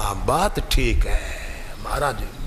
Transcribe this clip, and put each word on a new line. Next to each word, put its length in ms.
बात 340
ठीक 360
है, 140
महाराज 400